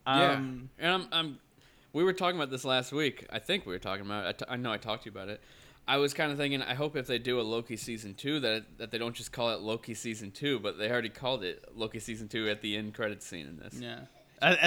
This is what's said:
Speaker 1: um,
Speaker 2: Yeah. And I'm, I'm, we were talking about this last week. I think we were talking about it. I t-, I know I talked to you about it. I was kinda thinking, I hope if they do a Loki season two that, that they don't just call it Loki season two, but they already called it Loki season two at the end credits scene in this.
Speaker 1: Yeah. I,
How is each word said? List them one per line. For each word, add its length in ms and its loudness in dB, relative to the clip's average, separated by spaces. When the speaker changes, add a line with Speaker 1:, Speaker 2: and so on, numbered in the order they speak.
Speaker 1:
um, 720 4
Speaker 2:
Yeah. 80 0
And 160 4
I'm, 100 -10
I'm, 260 0
we 120 2
were 100 6
talking 220 2
about 140 0
this 140 -4
last 280 2
week. 380 0
I 80 -4
think 280 -2
we 60 -4
were 60 -2
talking 280 -4
about 180 -2
it. 40 0
I 40 0
t-, 200 -8
I 40 -2
know 160 -2
I 60 0
talked 260 -4
to 60 -12
you 20 -12
about 160 -10
it. 120 -8
I 120 6
was 160 4
kinda 220 2
thinking, 260 2
I 120 0
hope 220 0
if 100 -2
they 120 2
do 220 2
a 20 2
Loki 340 -2
season 380 -8
two 260 0
that, 380 0
that 120 -10
they 80 -2
don't 160 -2
just 180 -10
call 180 2
it 100 -2
Loki 340 -4
season 360 -6
two, 280 0
but 200 -2
they 120 0
already 200 0
called 340 -4
it 200 -4
Loki 240 -4
season 280 -8
two 200 -2
at 140 0
the 140 0
end 180 -4
credits 320 -4
scene 200 -10
in 120 -12
this. 220 -14
Speaker 1:
Yeah. 200 -10
I, 160 8